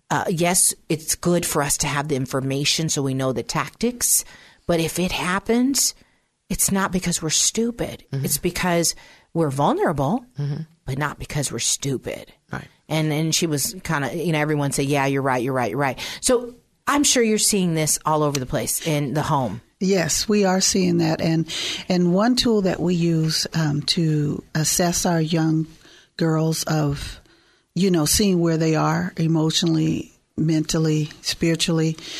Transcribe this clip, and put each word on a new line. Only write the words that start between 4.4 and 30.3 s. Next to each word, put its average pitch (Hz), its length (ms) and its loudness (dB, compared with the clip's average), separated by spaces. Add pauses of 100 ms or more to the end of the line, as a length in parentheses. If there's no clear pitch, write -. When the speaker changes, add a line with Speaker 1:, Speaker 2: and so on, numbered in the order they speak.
Speaker 1:
but 175 100 2
if 160 220 -2
it 180 120 0
happens, 226 840 0 (540)
it's - 220 0
not 196 220 0
because 180 280 -2
we're 160 100 -4
stupid. - 840 -2
Speaker 2:
Mm-hmm. 135 120 -4
Speaker 1:
It's 139 140 -2
because 175 560 0 (400)
we're 160 160 0
vulnerable, 165 760 0 (140)
Speaker 2:
Mm-hmm. 143 240 -4 (220)
Speaker 1:
but 131 140 -6
not 147 200 -4
because 135 340 -4
we're 113 60 -6
stupid. - 720 -4 (560)
And, 156 240 0
and 156 220 0
she 175 120 0
was 147 280 -2 (100)
kinda, 143 320 -2
you 165 160 -2
know, 151 80 2
everyone 147 320 0
said, 143 140 0
"Yeah, 139 200 2
you're 139 160 0
right, 131 200 0
you're 131 100 -2
right, 123 180 0
you're 117 100 -4
right." 131 180 -2 (220)
So 160 340 0 (320)
I'm 285 180 2
sure 247 180 4
you're 214 160 2
seeing 180 360 2
this 156 320 0
all 156 160 2
over 143 160 0
the 127 80 -4
place - 400 -4
in 147 280 -2
the 151 80 0
home. 120 380 -2 (200)
Speaker 3:
Yes, 185 480 0
we 208 160 4
are 185 160 2
seeing 180 380 2
that. 160 220 2
And, 160 260 2 (420)
and 180 260 4
one 233 220 4
tool 220 260 2
that 185 180 0
we 180 140 2
use, 165 600 0
um, 147 280 0
to 151 600 0 (120)
assess 170 500 0
our 170 160 2
young 160 460 2 (500)
girls 160 480 0
of, 147 560 -2 (540)
you 185 160 4
know, 160 160 4
seeing 190 340 4
where 165 160 2
they 160 200 2
are 160 420 0
emotionally, 160 920 0 (240)